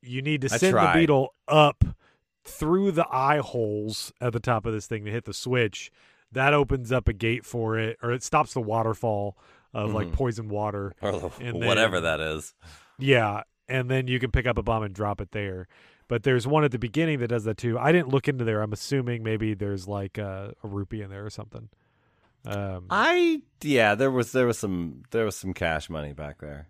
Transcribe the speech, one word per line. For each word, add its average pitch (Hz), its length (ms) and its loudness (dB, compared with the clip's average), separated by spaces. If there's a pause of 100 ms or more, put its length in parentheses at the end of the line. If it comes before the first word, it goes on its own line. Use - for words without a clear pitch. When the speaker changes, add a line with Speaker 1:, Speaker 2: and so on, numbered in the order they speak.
Speaker 1:
you 127 220 -8
need 147 200 0
to 131 120 -2
Speaker 2:
I - 20 2
Speaker 1:
send 185 160 4
Speaker 2:
tried. 95 220 6
Speaker 1:
the 165 60 8
beetle 143 340 4 (140)
up 147 360 6 (600)
through 185 480 2
the 165 180 2
eye 135 300 4
holes 107 720 -4 (120)
at 123 100 0
the 117 80 -2
top 110 240 0
of 117 80 -2
this 107 140 -6
thing 107 180 -8
to 104 60 -8
hit 113 160 -6
the 101 80 -10
switch. 123 560 -2 (400)
That 131 220 2
opens 135 400 0
up 127 160 0
a 117 40 2
gate 113 340 -2
for 113 320 -2
it, 113 240 -4
or 120 80 -2
it 123 140 -2
stops - 300 2
the 135 60 -2
waterfall 107 760 -2 (360)
of, 107 220 -2
like, 107 140 -2
Speaker 2:
Mm-hmm. 80 80 -4
Speaker 1:
poison 117 320 -2
water. 101 520 -4
Speaker 2:
Or 101 120 0
the, 92 180 -4 (100)
Speaker 1:
And 117 240 -4
Speaker 2:
whatever 107 360 4
Speaker 1:
then 80 180 0
Speaker 2:
that 78 80 -2
is. 78 280 -6 (440)
Speaker 1:
Yeah, 113 440 4 (260)
and 127 200 -2
then 131 200 0
you 127 100 0
can 117 140 -4
pick 127 140 0
up 120 120 0
a 113 40 -4
bomb 110 200 0
and 101 120 -6
drop 104 260 -4
it 98 100 -10
there. 95 380 -8 (400)
But 117 160 -2
there's 127 220 4
one 151 180 4
at 135 80 2
the 127 60 -4
beginning 143 420 0
that 120 80 -2
does 113 160 -2
that 107 120 -2
too. 117 220 -2
I 139 140 4
didn't 170 160 4
look 135 200 2
into 131 160 -2
there. 107 180 0
I'm 107 100 -4
assuming 120 500 -4
maybe 110 320 -2
there's, 98 320 -6
like, 101 320 -6
a, 98 360 -8 (100)
a - 20 -10
rupee 101 360 -6
in 101 80 -12
there 98 140 -14
or 107 60 -10
something. 110 380 -16 (760)
Um, 98 460 -6
Speaker 2:
I, 320 500 2 (220)
yeah, 117 320 6
there 135 160 2
was, 127 220 0
there 127 140 4
was 117 120 0
some, 87 540 -4
there 117 120 0
was 101 120 -4
some 95 180 -6
cash 80 340 -2
money 76 260 -8
back 73 260 -12
there. 73 300 -14